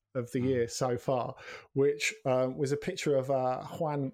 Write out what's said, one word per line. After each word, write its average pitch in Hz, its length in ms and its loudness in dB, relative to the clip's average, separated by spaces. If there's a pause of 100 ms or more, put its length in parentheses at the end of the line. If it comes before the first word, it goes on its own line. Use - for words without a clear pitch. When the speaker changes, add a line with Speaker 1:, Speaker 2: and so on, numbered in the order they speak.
(140)
Speaker 1:
of 123 180 -4
the 131 80 0
Speaker 2:
Mm. 123 80 2
Speaker 1:
year 123 200 2
so 123 280 -2
far, 123 380 -2 (400)
which, 143 400 2 (100)
um, 131 320 2
was 143 160 0
a 143 40 2
picture 151 400 0
of, 131 140 2
uh, 127 340 0
Juan 143 500 -2